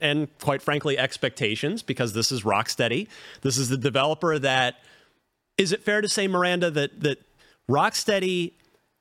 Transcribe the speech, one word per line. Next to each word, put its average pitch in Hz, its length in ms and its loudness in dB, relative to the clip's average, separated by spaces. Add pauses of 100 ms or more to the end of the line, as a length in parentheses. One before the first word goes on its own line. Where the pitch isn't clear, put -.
and, 147 260 0 (120)
quite 139 220 0
frankly, 147 360 0
expectations, 131 840 -2
because 120 320 -4
this 110 180 0
is 123 120 -4
Rocksteady. 117 640 0 (340)
This 127 160 0
is 131 120 0
the 135 80 0
developer 143 600 0
that, 131 380 2 (840)
is 190 140 4
it 208 100 -2
fair 208 200 2
to 208 80 -2
say, 196 180 0
Miranda, 180 440 2
that, 143 300 -2
that 143 180 0 (480)
Rocksteady 185 840 2 (500)